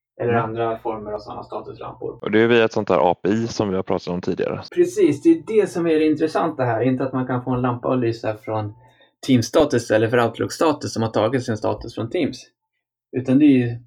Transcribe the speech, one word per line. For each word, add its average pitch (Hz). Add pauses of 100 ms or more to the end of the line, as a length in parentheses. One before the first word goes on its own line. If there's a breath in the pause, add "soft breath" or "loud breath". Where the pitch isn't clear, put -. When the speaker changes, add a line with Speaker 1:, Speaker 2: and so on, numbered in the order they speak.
(220)
Speaker 1:
Eller 117
Speaker 2:
Mm. 117
Speaker 1:
andra 113
former 107
av 104
såna 104
statuslampor. -
Speaker 2:
Och -
det 110
är 117
via 117
ett 110
sånt 107
här 87
A 82
P 90
I 113
som 107
vi 92
har 95
pratat -
om 90
tidigare. - (140)
Speaker 1:
Precis, 349
det 165
är 165
det 208
som 170
är 160
det 156
intressanta 156
här. 113
Inte 131
att 131
man 127
kan 123
få 131
en 123
lampa 127
att 127
lysa 113
från 107 (540 soft breath)
Teams-status 131
eller 110
för 120
Outlook-status 117
som 110
har 110
tagit 117
sin 110
status 104
från 113
Teams. 170 (800)
Utan 131
det 151
är 127
ju 117